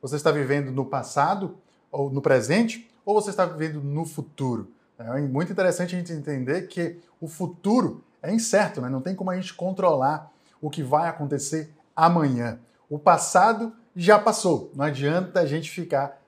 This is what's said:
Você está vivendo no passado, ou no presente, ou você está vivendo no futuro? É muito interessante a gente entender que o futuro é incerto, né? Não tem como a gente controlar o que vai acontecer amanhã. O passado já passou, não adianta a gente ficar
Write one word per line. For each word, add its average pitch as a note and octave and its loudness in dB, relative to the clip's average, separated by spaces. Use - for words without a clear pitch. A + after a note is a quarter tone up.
Você C#3 -6
está D3+ 2
vivendo C#3+ 0
no C3 -2
passado, D#3 -2
ou C#3 -2
no C#3 -2
presente, C#3 2
ou G#3 2
você G#3 -6
está F#3 0
vivendo D#3 -6
no D3 -4
futuro? A#2+ -6
É A#2+ -6
muito D3 -2
interessante F3 0
a F3+ -2
gente E3+ -8
entender D3 -4
que E3+ -6
o D#3+ -10
futuro F#3+ -2
é E3+ -4
incerto, G#3 0
né? B2 -6
Não C3 -4
tem F3+ -6
como F#3 -4
a - -2
gente F#3 -8
controlar D#3 0
o D3+ -6
que D#3+ -10
vai D3+ 2
acontecer D#3 -6
amanhã. C#3+ 2
O D3 -6
passado G3 4
já F3+ 6
passou, F#3 2
não C3+ -2
adianta D#3 0
a E3+ 4
gente C#3+ -4
ficar C#3+ -4